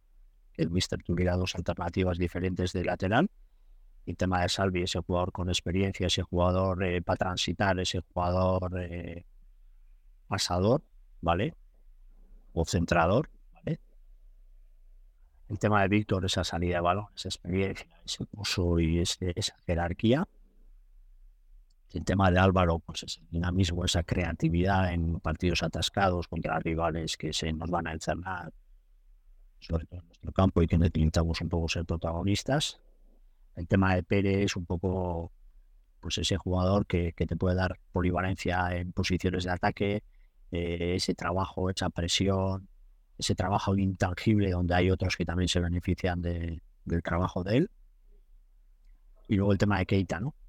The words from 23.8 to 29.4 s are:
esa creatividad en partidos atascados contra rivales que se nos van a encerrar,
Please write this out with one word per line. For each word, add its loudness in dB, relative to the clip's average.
esa 0
creatividad 2
en 0
partidos 0
atascados 0
contra -4
rivales -2
que -6
se -4
nos -6
van -2
a -6
encerrar, -6